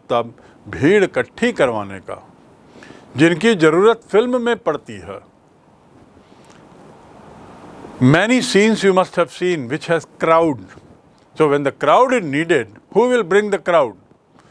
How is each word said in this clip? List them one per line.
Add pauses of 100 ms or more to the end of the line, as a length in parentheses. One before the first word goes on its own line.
तब (340)
भीड़
इकट्ठी
करवाने
का, (920)
जिनकी
ज़रूरत (100)
फिल्म
में
पड़ती
है। (2750)
Many
scenes
you
must
have
seen
which
has (160)
crowd। (800)
So
when
the (100)
crowd
is (120)
needed, (260)
who
will
bring
the
crowd? (580)